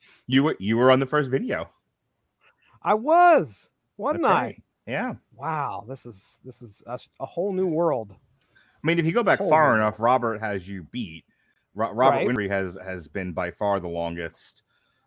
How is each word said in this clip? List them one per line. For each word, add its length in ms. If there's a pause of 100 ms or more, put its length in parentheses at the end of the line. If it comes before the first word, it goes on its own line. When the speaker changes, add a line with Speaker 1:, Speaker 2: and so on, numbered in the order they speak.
Speaker 1:
<laughs> 180
You 160
were, 160
you 180
were 140
on 80
the 60
first 240
video. 400 (1120)
Speaker 2:
I 140
was, 720 (280)
wasn't 260
Speaker 1:
That's 100
Speaker 2:
I? 100
Speaker 1:
right. 200 (220)
Yeah. 280 (220)
Speaker 2:
Wow. 520
This 180
is, 380
this 180
is 260
a, 60
s-, 160 (100)
a 60
whole 280
new 140
world. 460
Speaker 1:
I 760
mean, 120
if 60
you 60
go 120
back 160
Speaker 2:
Whole 100
Speaker 1:
far 240
Speaker 2:
new 80
Speaker 1:
enough, 180
Speaker 2:
world. 120
Speaker 1:
Robert 280
Has 280
You 240
Beat. 340 (500)
Ro-, 160
Robert 260
Speaker 2:
Right. 100
Speaker 1:
Winfrey 220
has, 340
has 240
been 260
by 180
far 280
the 100
longest 720 (440)